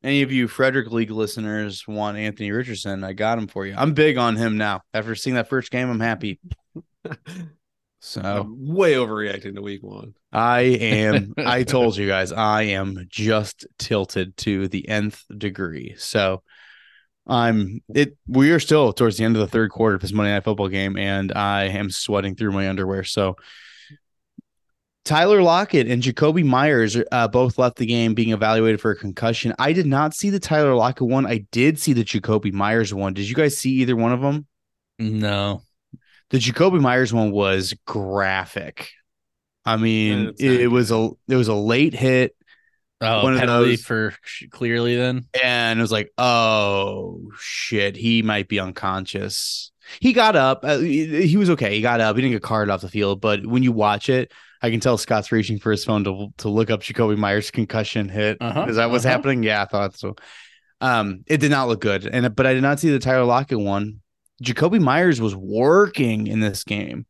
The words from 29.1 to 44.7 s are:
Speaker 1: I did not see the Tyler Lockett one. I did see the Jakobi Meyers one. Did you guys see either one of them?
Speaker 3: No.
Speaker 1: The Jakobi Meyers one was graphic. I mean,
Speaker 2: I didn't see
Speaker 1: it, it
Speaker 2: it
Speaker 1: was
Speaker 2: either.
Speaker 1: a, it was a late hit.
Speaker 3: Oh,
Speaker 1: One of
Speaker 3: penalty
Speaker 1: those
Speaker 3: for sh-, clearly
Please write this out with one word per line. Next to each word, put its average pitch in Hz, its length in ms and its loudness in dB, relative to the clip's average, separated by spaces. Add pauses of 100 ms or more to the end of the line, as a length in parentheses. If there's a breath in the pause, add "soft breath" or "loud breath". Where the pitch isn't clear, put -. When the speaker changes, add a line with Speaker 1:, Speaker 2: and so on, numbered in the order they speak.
Speaker 1:
I 147 160 0
did 175 120 2
not 147 280 0
see 202 160 -2
the 196 100 -2
Tyler 151 340 2
Lockett 123 320 0
one. 131 200 0
I 110 260 -2
did 147 260 2
see - 140 0
the 117 120 2
Jakobi 107 460 0
Meyers 101 440 0
one. 98 180 -2
Did 98 160 -6
you 117 60 -6
guys 151 240 0
see 131 220 -2
either 127 140 2
one 117 180 2
of 123 100 -2
them? 143 240 -2 (520)
Speaker 3:
No. 104 680 -2 (640 loud breath)
Speaker 1:
The 131 100 0
Jakobi 160 420 2
Meyers 127 320 2
one 110 200 2
was 95 420 0 (120)
graphic. 95 1040 -4 (760)
I 113 120 0
mean, 110 360 2
Speaker 2:
I 104 40 0 (100)
didn't 107 120 -12
see 139 80 0
Speaker 1:
it, 131 60 4
it 123 80 4
Speaker 2:
it 123 80 4
Speaker 1:
was 120 240 2
Speaker 2:
either. 113 220 0 (140)
Speaker 1:
a, 131 40 0
it 131 40 2
was 120 120 2
a 110 60 0
late 113 380 2
hit. 127 440 2 (640 soft breath)
Speaker 3:
Oh, 110 240 2
Speaker 1:
One 131 100 4
of 127 60 2
Speaker 3:
penalty 123 300 4
Speaker 1:
those 117 120 0
Speaker 3:
for 110 400 -4
sh-, - 260 -16
clearly 120 460 -2